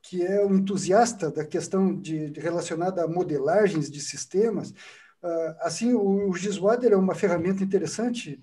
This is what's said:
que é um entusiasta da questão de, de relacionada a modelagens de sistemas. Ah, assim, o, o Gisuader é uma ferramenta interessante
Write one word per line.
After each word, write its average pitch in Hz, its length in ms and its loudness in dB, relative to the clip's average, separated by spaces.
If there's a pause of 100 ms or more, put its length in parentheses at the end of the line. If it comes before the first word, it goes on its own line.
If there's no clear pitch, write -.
que 180 200 -6
é 202 240 2
um 196 100 4
entusiasta 190 760 2
da 151 140 -4
questão 180 500 0
de, 151 360 -6
de 151 100 -12
relacionada 170 600 -2
a 160 60 0
modelagens 160 800 2
de 143 120 -12
sistemas. - 720 -2 (480)
Ah, 165 400 -4
assim, 196 320 0
o, 202 360 2
o 180 60 -2
Gisuader 208 580 2
é 190 40 6
uma 190 180 2
ferramenta 185 480 0
interessante 190 800 -2